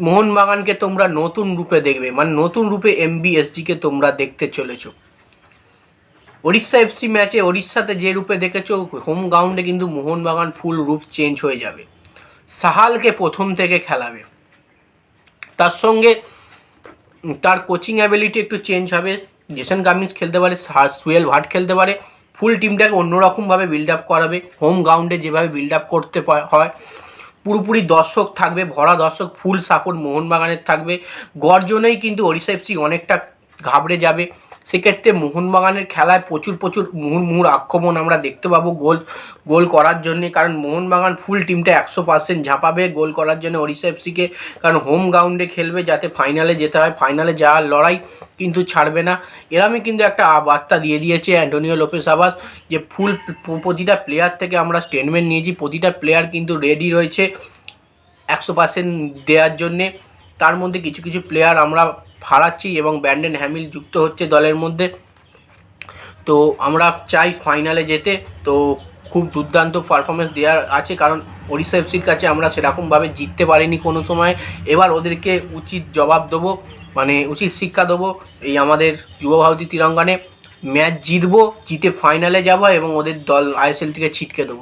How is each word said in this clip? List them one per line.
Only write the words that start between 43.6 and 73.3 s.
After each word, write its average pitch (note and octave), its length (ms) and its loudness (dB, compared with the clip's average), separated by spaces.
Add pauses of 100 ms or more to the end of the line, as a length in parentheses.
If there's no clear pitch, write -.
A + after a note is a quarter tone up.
এফসিকে, F3 360 -6 (340)
কারণ D#3+ 260 2
হোম D#3 240 2
গ্রাউন্ডে F3 360 2
খেলবে, E3+ 380 -6
যাতে E3 240 0 (100)
ফাইনালে D#3 380 0
যেতে D3+ 220 0
হয়, D#3+ 220 4
ফাইনালে D3+ 340 0
যাওয়ার D#3 380 4
লড়াই E3 260 4 (400)
কিন্তু F3+ 260 -4
ছাড়বে D#3 400 0
না। F3+ 100 0 (380)
এরমই G#3+ 300 2
কিন্তু G#3+ 220 -2
একটা G3+ 200 4 (100)
আ-, D3+ 140 4
বার্তা D3 300 2
দিয়ে D3+ 220 0
দিয়েছে E3+ 340 0
অ্যান্টোনিও D#3 420 2
লোপেস D#3 320 -2
আবাস E3+ 260 4 (360)
যে D#3+ 80 -2 (120)
ফুল G3+ 220 -2 (320)
প-, D#3+ 200 -6
প্রতিটা F3+ 320 2 (100)
প্লেয়ার E3 320 0
থেকে F3+ 200 -4
আমরা E3+ 240 0
স্টেটমেন্ট E3 500 -2
নিয়েছি, D#3+ 200 -2 (100)
প্রতিটা E3 280 -2 (100)
প্লেয়ার D#3+ 340 2
কিন্তু E3+ 200 -4 (120)
রেডি D3+ 240 0
রয়েছে E3+ 340 0 (1040)
একশো D3+ 260 -4
পার্সেন্ট F3 380 0 (340)
দেওয়ার D#3 320 4
জন্যে। E3+ 280 -4 (540)
তার E3+ 220 4
মধ্যে F#3 240 -6
কিছু D3+ 200 -10
কিছু F3 140 -6 (100)
প্লেয়ার D#3+ 360 4
আমরা D#3+ 180 2 (460)
হারাচ্ছি E3 380 2 (100)
এবং D#3 240 0
ব্র্যান্ডন D3 400 -2
হ্যামিল D#3 320 -8
যুক্ত D3 240 -18
হচ্ছে D#3 300 0
দলের D#3 360 4
মধ্যে। E3 220 -2 (1400)
তো D#3 80 4 (240)
আমরা D#3 260 2 (260)
চাই E3+ 180 2 (140)
ফাইনালে D#3 480 -2
যেতে, D#3 200 -2 (320)
তো C#3+ 100 0 (580)
খুব F3 120 0 (120)
দুর্দান্ত D#3+ 400 0 (140)
পারফরমেন্স D#3+ 480 0
দেওয়ার D3+ 220 2 (180)
আছে, D3+ 180 -4
কারণ D#3 220 2 (320)
ওড়িশা D#3 280 -4
এফসির F3 320 -4
কাছে E3 240 0
আমরা D#3+ 220 0
সেরকমভাবে D#3 520 0 (100)
জিততে D3 280 -4